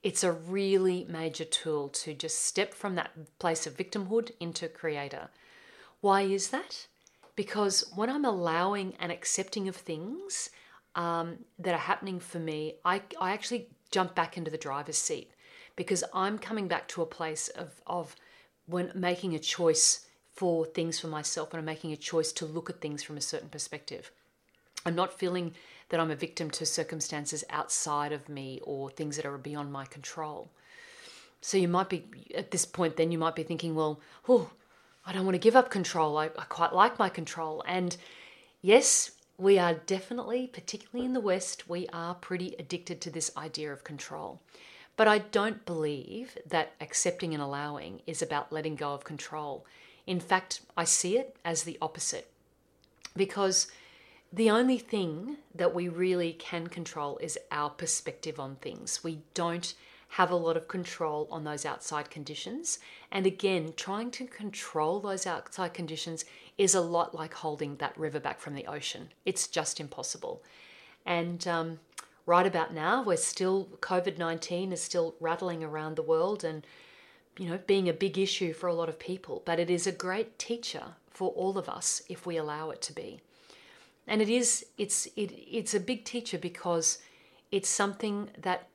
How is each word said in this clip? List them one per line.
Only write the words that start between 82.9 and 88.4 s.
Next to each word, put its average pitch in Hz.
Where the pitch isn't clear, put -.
be. 160
And 214
it 208
is, 240
it's, -
it, 202
it's 220
a 196
big 220
teacher 233
because 170
it's 196
something 202
that -